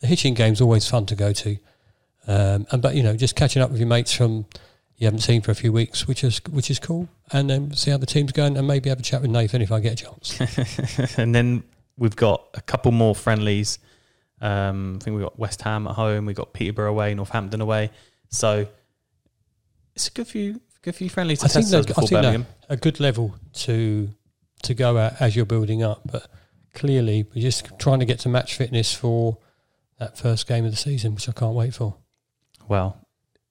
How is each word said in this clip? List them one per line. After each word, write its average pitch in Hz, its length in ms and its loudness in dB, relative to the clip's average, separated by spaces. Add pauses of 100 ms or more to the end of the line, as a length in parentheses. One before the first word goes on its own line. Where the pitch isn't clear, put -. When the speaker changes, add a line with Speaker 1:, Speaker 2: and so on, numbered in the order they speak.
Speaker 1:
The 123 80 0
Hitchin 143 260 2
game's 110 260 4
always 117 280 6
fun 110 180 0
to 107 80 -4
go 104 180 0
to. 104 260 -4 (680)
Um, 101 460 2
and, 127 100 2
but, 131 140 2
you 135 80 4
know, 107 120 4
just 120 200 0
catching 139 260 4
up 127 80 2
with 131 80 -4
your 117 100 2
mates 120 240 2
from 113 340 0 (500)
you 113 100 2
haven't 107 140 2
seen 117 220 2
for 110 100 0
a - 20 2
few 113 180 0
weeks, 113 360 0
which 131 160 -2
is, 120 160 0 (100)
which 143 220 -2
is 127 80 -4
cool. 170 280 -6 (240)
And 139 160 0
then 143 260 -2
see - 180 0
how 139 60 2
the 131 80 -4
team's 143 260 0
going, 143 240 2
and 139 100 0
maybe 139 240 0
have 127 80 -2
a 123 40 -8
chat 127 200 -2
with 127 80 0
Nathan 117 320 2
if 101 80 0
I 110 80 2
get 110 220 -2
a - 40 -14
chance. - 1120 -4
Speaker 2:
<laughs> - 20 -10
And 117 140 2
then 120 300 2 (340)
we've 113 200 0
got 104 380 2
a - 80 -12
couple - 280 0
more 113 240 4
friendlies. 104 640 0 (640)
Um, 98 600 -2
I - 40 -12
think 107 120 -4
we've 101 80 -4
got - 140 -10
West 110 240 -8
Ham 107 240 -4
at - 80 -6
home, 107 320 -2
we've 101 80 -6
got - 180 -10
Peterborough 104 380 -4
away, 104 240 -2
Northampton 101 460 -6
away. 107 300 -2 (400)
So 107 360 0 (1300)
it's - 140 -6
a - 20 -14
good 233 160 -8
few, 208 340 -8 (220)
good 175 120 -8
few 185 160 -6
friendlies 165 300 -2
to 156 60 2
Speaker 1:
I - 20 6
think 220 180 2
Speaker 2:
test 190 80 0
us 160 120 4
Speaker 1:
they've - 80 -4
got, - 40 -4
I - 40 4
Speaker 2:
before 113 60 2
Speaker 1:
think - 140 4
they're 123 100 4
Speaker 2:
Birmingham. 120 140 -2 (220)
Speaker 1:
a 143 80 -4
good 151 240 0
level 117 340 0 (200)
to, 107 540 0 (540)
to 127 120 -2
go 120 240 2
at 113 220 0
as 113 160 2
you're 120 100 2
building 110 360 0
up. 107 280 -2
But - 160 -8 (480)
clearly, 113 600 2
we're 117 80 -2
just - 360 -4
trying 135 220 4
to 123 60 0
get 123 140 0
to - 80 -2
match 123 260 0
fitness 117 400 -2
for 117 440 0 (600)
that - 200 -10
first 117 300 0
game 117 160 0
of 113 60 -2
the 107 80 -4
season, 113 360 -2
which 107 140 -8
I 117 40 -2
can't 113 220 -2
wait 120 200 -2
for. 104 220 -6 (720)
Speaker 2:
Well, 98 280 0 (540)